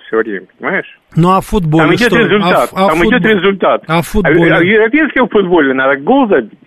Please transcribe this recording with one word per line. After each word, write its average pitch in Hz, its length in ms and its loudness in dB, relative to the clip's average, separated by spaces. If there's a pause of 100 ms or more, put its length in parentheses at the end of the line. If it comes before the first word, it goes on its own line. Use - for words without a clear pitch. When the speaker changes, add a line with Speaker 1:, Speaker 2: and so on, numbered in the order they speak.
Speaker 1:
всё 110 100 -6
время, 104 300 -6 (100)
понимаешь? 156 420 -8 (160)
Speaker 2:
Ну, 170 140 2
а 190 120 2
в - 40 -8
футболе 160 400 0
Speaker 1:
Там 170 100 2
идёт 226 140 0
Speaker 2:
что? - 80 0
Speaker 1:
результат, 180 560 0
Speaker 2:
А - 20 -14
в, - 40 -4
а 190 60 0
в 196 40 2
Speaker 1:
там 156 80 0 (100)
идёт 233 140 0
Speaker 2:
футбол-, 226 160 0
Speaker 1:
результат. 175 480 -2
Speaker 2:
а 165 160 -2
в - 60 -8
футболе? 165 460 0
Speaker 1:
А, 185 40 0
а - 20 2
в 170 40 0
европейском 226 640 0
футболе 175 460 2
надо 135 260 0
гол 247 280 2
забить. 127 380 -2